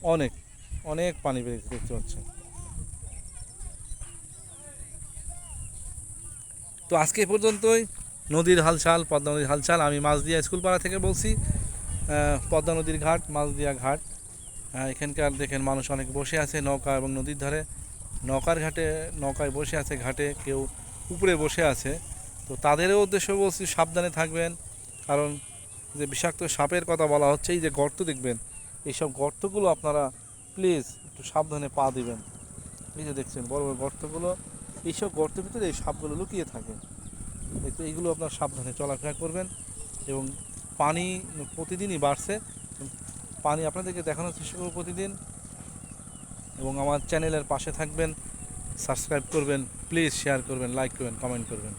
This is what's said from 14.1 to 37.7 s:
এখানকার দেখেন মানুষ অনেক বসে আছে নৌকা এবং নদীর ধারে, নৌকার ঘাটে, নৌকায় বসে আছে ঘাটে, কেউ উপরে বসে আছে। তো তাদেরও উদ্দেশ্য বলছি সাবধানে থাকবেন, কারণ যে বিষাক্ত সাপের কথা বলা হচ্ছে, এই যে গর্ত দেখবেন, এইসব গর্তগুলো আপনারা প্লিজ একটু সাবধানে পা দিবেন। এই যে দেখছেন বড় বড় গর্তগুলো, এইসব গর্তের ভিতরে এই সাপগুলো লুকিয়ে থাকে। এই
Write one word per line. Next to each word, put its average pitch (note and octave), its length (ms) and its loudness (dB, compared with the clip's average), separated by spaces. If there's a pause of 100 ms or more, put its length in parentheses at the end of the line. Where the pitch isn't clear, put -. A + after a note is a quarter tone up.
এখানকার D3 380 2 (100)
দেখেন C3+ 200 0
মানুষ C3+ 300 0
অনেক C3+ 220 0
বসে C#3+ 260 0
আছে D3+ 220 0
নৌকা C#3 380 0
এবং C3+ 100 -2 (100)
নদীর C#3 180 -4
ধারে, C#3+ 240 0 (680)
নৌকার E3 300 4
ঘাটে, D#3+ 260 0 (360)
নৌকায় C#3 300 0
বসে D3 260 -2
আছে D3 200 -2
ঘাটে, C3 300 0 (180)
কেউ C3+ 140 0 (500)
উপরে F3+ 260 6
বসে D#3 280 2
আছে। C#3+ 360 2 (480)
তো C#3 80 -6
তাদেরও F3 480 6
উদ্দেশ্য G3 280 2
বলছি G3 340 4
সাবধানে E3+ 440 2
থাকবেন, E3 420 0 (560)
কারণ D3 220 4 (680)
যে D3 160 0
বিষাক্ত E3+ 300 0
সাপের E3 420 2
কথা D#3+ 220 6
বলা D3 240 8
হচ্ছে, D3 220 2
এই F3 60 4
যে D#3+ 100 2
গর্ত C#3+ 340 2
দেখবেন, C3 340 0 (480)
এইসব D3 280 0
গর্তগুলো F#3+ 540 2
আপনারা D3 440 4 (440)
প্লিজ F3 280 4 (240)
একটু - 160 -16
সাবধানে D3 540 0
পা C3+ 140 4
দিবেন। A#2+ 280 -2 (800)
এই D#3 80 -6
যে D3 80 -4
দেখছেন C3+ 380 -6
বড় C#3+ 140 0
বড় C#3 180 -2
গর্তগুলো, D#3+ 460 -4 (540)
এইসব F3 300 -2
গর্তের D#3 320 0
ভিতরে G#3+ 200 -2
এই D#3+ 80 0
সাপগুলো D3+ 420 -4
লুকিয়ে F#3 380 -4
থাকে। A2 200 -10 (920)
এই C#3 120 -2